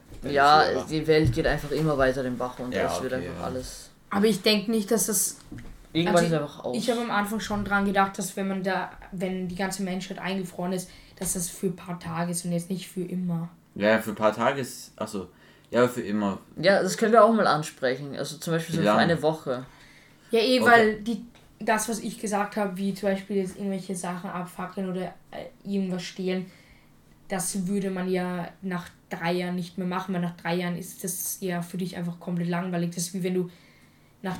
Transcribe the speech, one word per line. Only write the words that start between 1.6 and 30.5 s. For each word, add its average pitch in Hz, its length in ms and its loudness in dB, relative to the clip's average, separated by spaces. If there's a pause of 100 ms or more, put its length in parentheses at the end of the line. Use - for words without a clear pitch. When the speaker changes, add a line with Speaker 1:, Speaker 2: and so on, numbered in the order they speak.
Speaker 2:
immer 147 260 2
weiter 131 280 2
den 123 120 -2
Bach 123 220 -6
runter. 127 180 -4
Speaker 1:
Ja, 87 200 0
Speaker 2:
Es 90 60 -2
wird - 100 -2
Speaker 1:
okay, 87 160 -4
Speaker 2:
einfach 87 120 -8
Speaker 1:
ja. - 60 -4
Speaker 2:
alles - 440 -8 (200)
Speaker 3:
Aber 202 160 4
ich 208 160 2
denk 208 260 2
nicht, 220 220 0
dass 226 160 2
das - 300 -2 (560)
Speaker 2:
Irgendwann 175 240 2
Speaker 3:
also 170 100 6
Speaker 2:
ist 160 160 2
einfach - 220 -10
aus. - 120 -4
Speaker 3:
ich 233 140 -2
hab 233 80 2
am 233 120 -4
Anfang 208 300 0
schon 208 240 -4
dran 196 200 2
gedacht, 196 340 2
dass 185 180 -6
wenn 190 120 -2
man 190 140 -2
da, 185 280 -2 (220)
wenn 185 360 -4
die 180 60 -8
ganze 190 300 -2
Menschheit 185 340 -6
eingefroren 185 540 -4
ist, 180 180 -4 (260)
dass - 180 -4
das 175 140 -4
für - 200 -4
ein - 80 -4
paar 175 240 -8
Tage 170 320 -4
ist 170 120 -4
und 175 80 -2
jetzt 170 160 -2
nicht 185 200 -6
für 185 140 -6
immer. 175 460 -2 (260)
Speaker 1:
Ja, 107 260 4
für 110 100 -6
ein 104 60 -4
paar 107 180 4
Tage 131 260 0
ist, - 360 -10
ach 110 120 -6
so, 92 200 -6 (420)
ja, 120 180 6
für 123 140 -4
immer. 101 360 0 (220)
Speaker 2:
Ja, 185 220 6
das 185 140 0
können 220 160 4
wir 226 120 12
auch 226 80 8
mal 208 140 4
ansprechen. 139 680 0
Also 143 220 -6
zum 165 160 -2
Beispiel 165 200 -2
so 165 60 2
Speaker 1:
Wie - 40 4
Speaker 2:
für 104 60 6
Speaker 1:
lang? - 80 6
Speaker 2:
eine 170 240 4
Woche. 143 420 0 (640)
Speaker 3:
Ja, 226 100 4
eh, 254 200 6
Speaker 1:
Okay. 233 100 6
Speaker 3:
weil 214 320 8
die, 220 220 -4 (340)
das, 220 300 0
was 226 120 -2
ich - 180 -8
gesagt 202 380 -2
hab, 196 200 -2
wie 196 160 -2
zum 196 160 -2
Beispiel 196 280 -2
jetzt 185 200 -2
irgendwelche 190 380 -4
Sachen 180 340 -6
abfackeln 180 640 -6
oder, 180 240 -6 (160)
äh, 165 160 -12 (180)
irgendwas 190 380 -2
stehlen, 185 440 -4 (800)
das 185 380 -2
würde 196 240 0
man 185 200 -2
ja 180 380 -2 (140)
nach 180 260 -4 (220)
drei 165 220 -2
Jahren 180 240 -2
nicht 175 220 -6
mehr 185 80 -2
machen, 185 280 -2
weil 175 80 0
nach 175 140 -4
drei 170 200 -2